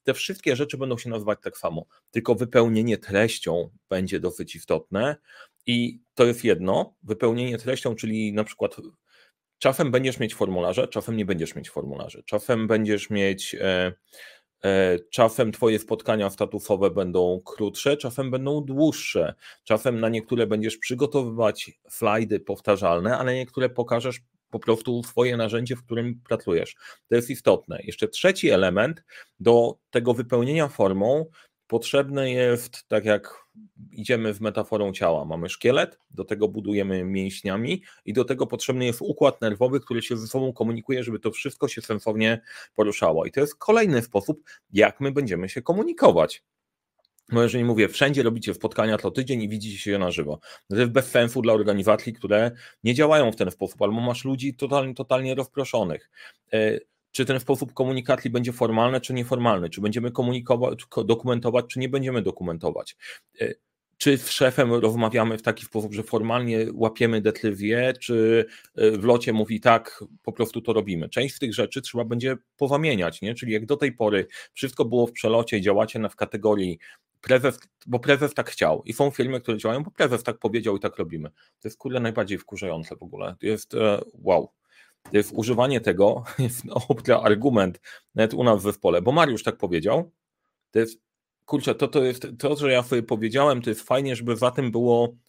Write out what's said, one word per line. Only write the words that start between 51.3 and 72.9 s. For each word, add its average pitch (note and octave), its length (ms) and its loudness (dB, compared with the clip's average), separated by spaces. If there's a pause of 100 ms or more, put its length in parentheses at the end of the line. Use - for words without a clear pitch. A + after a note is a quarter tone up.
dla A2+ 120 4
organizacji, G#2 600 2
które G#2+ 380 0 (320)
nie A#2 100 2
działają D3 380 4
w - 40 -14
ten F2+ 160 -2
sposób, - 300 -8
albo G#2+ 200 0
masz B2 240 -4
ludzi C3+ 300 -4
totalnie, C3+ 380 -2
totalnie C3 420 -2
rozproszonych. A#2+ 720 -4 (440)
E, A2 260 2 (320)
czy C3 140 -2
ten C3 140 0
sposób C3 340 -2
komunikacji C3 560 -2
będzie B2 240 -2
formalny, A#2+ 480 2
czy - 120 -8
nieformalny? A#2+ 560 2
Czy F#2+ 120 -10
będziemy A2+ 300 -2
komunikować, B2 760 0
ko-, - 180 -4
dokumentować, A#2+ 640 0
czy - 120 -6
nie B2+ 100 -2
będziemy C3 320 -2
dokumentować? F2 760 -6 (440)
E, - 120 -4 (440)
czy C#3 200 4
z - 120 -10
szefem B2+ 440 2
rozmawiamy A2+ 640 2
w A2 40 -16
taki A2+ 240 -2
sposób, G#2+ 280 -6
że G#2+ 100 -8
formalnie A2+ 720 -2
łapiemy A2+ 480 2
decyzję, G#2+ 800 0
czy, A2+ 440 4 (300)
e, A2 160 6
w G2+ 120 -2
locie A#2+ 300 4
mówi: A2 260 -2
„Tak, - 440 4 (200)
po A2+ 80 -8
prostu A2+ 300 -4
to A2 120 -2
robimy”? F#2 360 -2
Część C3 260 -2
z - 40 -18
tych A#2 140 -4
rzeczy A#2 280 -2
trzeba A#2+ 240 -6
będzie A#2+ 320 -2 (200)
pozamieniać, C#3 640 0